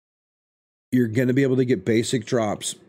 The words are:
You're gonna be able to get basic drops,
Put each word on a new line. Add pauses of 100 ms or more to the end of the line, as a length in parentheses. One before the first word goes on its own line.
(920)
You're
gonna
be
able
to
get
basic
drops, (140)